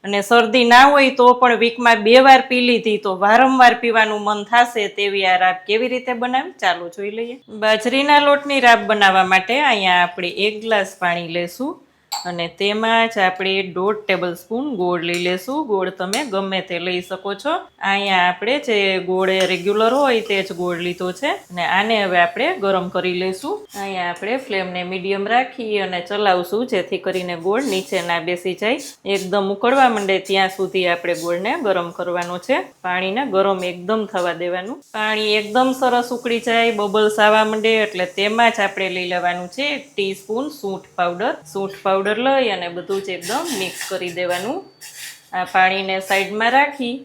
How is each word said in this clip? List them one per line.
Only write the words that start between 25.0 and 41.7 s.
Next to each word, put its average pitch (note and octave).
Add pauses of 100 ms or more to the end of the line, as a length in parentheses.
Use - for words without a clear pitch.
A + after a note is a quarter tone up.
રાખી A#3
અને F3+ (100)
ચલાવશું, G3+ (120)
જેથી F3+
કરીને F3+ (120)
ગોળ A3 (100)
નીચે F#3+ (140)
ના E3+ (100)
બેસી F3+
જાય. B3+ (300)
એકદમ G3
ઉકળવા B3+
માંડે G3 (120)
ત્યાં F#3+
સુધી F#3
આપણે F3
ગોળને F3 (140)
ગરમ F3+
કરવાનો F3 (100)
છે. D4 (240)
પાણીને F#3+ (120)
ગરમ F#3+ (100)
એકદમ G3
થવા F3
દેવાનું. F#3 (200)
પાણી G#3+
એકદમ B3+
સરસ B3
ઉકળી A#3
જાય, A#3
બબલ્સ G#3+
આવવા G#3+
માંડે A3 (140)
એટલે F3+ (140)
તેમાં A3+
જ G3+
આપણે F#3+
લઈ F3+
લેવાનું F3+
છે C#4
એક B3
ટીસ્પૂન G#3 (140)
સૂંઠ G3 (120)
પાવડર. F3+ (200)
સૂંઠ G3